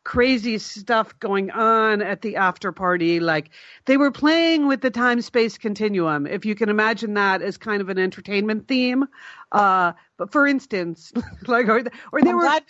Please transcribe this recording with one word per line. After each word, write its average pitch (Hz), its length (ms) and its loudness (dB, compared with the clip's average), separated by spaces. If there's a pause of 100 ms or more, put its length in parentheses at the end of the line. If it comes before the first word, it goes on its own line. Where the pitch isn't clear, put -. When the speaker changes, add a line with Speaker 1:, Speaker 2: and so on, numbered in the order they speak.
Speaker 1:
crazy 240 540 0
stuff 220 600 -4
going 196 320 -4
on 220 500 2
at 202 220 -6
the 208 140 -6
after 190 340 -2
party. 175 480 0
Like, 160 320 -2 (360)
they 262 100 4
were 277 160 2
playing 320 560 2
with 269 140 0
the 254 80 0
time-space 233 680 0
continuum, 180 680 -2
if 196 160 -8
you 214 100 -2
can 214 140 -2
imagine 214 460 0
that 196 280 0
as 190 140 -6
kind 208 240 -4
of 190 80 -6
an 190 100 -4
entertainment 202 680 -2
theme. 254 380 0 (440)
Uh, 185 420 2 (260)
but 190 140 -8
for 285 160 4
instance, 190 680 -4
<laughs> - 320 -10
like, 240 220 2
or, 220 160 2 (280)
or 285 100 0
they 349 80 6
Speaker 2:
I'm 349 60 0
Speaker 1:
were 349 60 2
Speaker 2:
glad 302 280 2